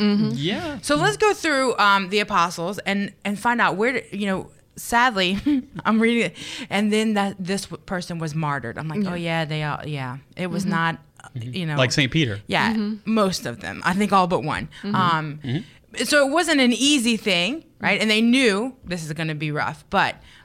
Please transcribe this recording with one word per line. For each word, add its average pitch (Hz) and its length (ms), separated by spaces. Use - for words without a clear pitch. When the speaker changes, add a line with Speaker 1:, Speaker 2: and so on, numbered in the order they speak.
Speaker 1:
Mm-hmm. 208 340
Speaker 2:
Yeah. 269 480
Speaker 3:
So 294 140
let's 392 200
go 427 160
through, 269 460
um, 196 300
the 208 100
apostles 185 640
and, 202 320
and 202 140
find 240 220
out 170 160
where, 240 240
to, - 160
you 202 100
know, 190 240
sadly, 202 720
<laughs> 277 380
I'm 220 160
reading 226 240
it, 160 120
and 208 240
then 214 220
that 196 240
this 190 280
w-, 165 200
person 180 320
was 160 160
martyred. 143 440
I'm 151 100
like, 196 160
Speaker 1:
Yeah. 180 80
Speaker 3:
"Oh, - 20
yeah, 165 300
they 151 180
are, 147 240
yeah." 135 300
It 180 120
was 175 160
Speaker 1:
Mm-hmm. 190 60
Speaker 3:
not, 165 280
Speaker 2:
Mm-hmm. 123 180
Speaker 3:
you 180 120
know. 151 100
Speaker 2:
Like 127 160
Saint 135 180
Peter. 120 380
Speaker 3:
Yeah, 180 260
Speaker 1:
Mm-hmm. 214 400
Speaker 3:
most 196 320
of 117 140
them. - 240
I 175 100
think 196 180
all 190 140
but 180 160
one. 123 260
Speaker 1:
Mm-hmm. 202 140
Speaker 3:
Um, 156 480
Speaker 2:
Mm-hmm. - 600
Speaker 3:
so 285 220
it 277 60
wasn't 320 280
an 247 120
easy 240 440
thing, 202 480
right? 190 200
And 214 100
they 214 100
knew 233 540
this 175 200
is 156 80
gonna 160 240
be 151 160
rough, 143 380
but, 165 260